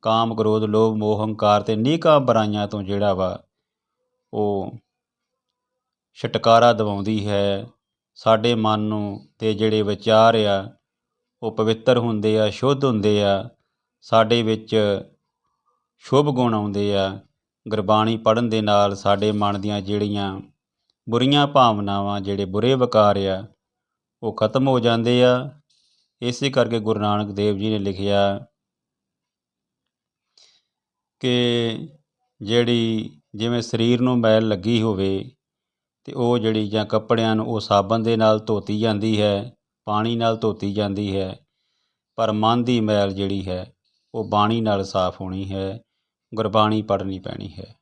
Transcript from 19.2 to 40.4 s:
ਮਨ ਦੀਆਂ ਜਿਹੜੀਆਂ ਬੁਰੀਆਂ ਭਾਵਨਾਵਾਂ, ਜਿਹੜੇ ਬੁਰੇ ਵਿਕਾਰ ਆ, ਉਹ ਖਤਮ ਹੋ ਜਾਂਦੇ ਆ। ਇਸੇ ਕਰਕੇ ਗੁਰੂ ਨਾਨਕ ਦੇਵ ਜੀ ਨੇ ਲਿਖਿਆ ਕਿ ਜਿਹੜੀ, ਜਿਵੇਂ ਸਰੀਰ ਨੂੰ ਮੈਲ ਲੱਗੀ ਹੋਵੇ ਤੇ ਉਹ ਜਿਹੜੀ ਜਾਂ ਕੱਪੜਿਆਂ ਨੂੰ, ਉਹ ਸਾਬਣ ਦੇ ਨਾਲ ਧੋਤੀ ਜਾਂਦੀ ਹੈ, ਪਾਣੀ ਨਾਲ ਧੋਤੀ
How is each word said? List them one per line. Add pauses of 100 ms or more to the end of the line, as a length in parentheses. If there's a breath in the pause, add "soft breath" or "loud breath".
ਮਨ
ਦੀਆਂ
ਜਿਹੜੀਆਂ (680)
ਬੁਰੀਆਂ
ਭਾਵਨਾਵਾਂ,
ਜਿਹੜੇ
ਬੁਰੇ
ਵਿਕਾਰ
ਆ, (800)
ਉਹ
ਖਤਮ
ਹੋ
ਜਾਂਦੇ
ਆ। (640)
ਇਸੇ
ਕਰਕੇ
ਗੁਰੂ
ਨਾਨਕ
ਦੇਵ
ਜੀ
ਨੇ
ਲਿਖਿਆ (2750 soft breath)
ਕਿ (540)
ਜਿਹੜੀ, (260)
ਜਿਵੇਂ
ਸਰੀਰ
ਨੂੰ
ਮੈਲ
ਲੱਗੀ
ਹੋਵੇ (760)
ਤੇ
ਉਹ
ਜਿਹੜੀ
ਜਾਂ
ਕੱਪੜਿਆਂ
ਨੂੰ,
ਉਹ
ਸਾਬਣ
ਦੇ
ਨਾਲ
ਧੋਤੀ
ਜਾਂਦੀ
ਹੈ, (340)
ਪਾਣੀ
ਨਾਲ
ਧੋਤੀ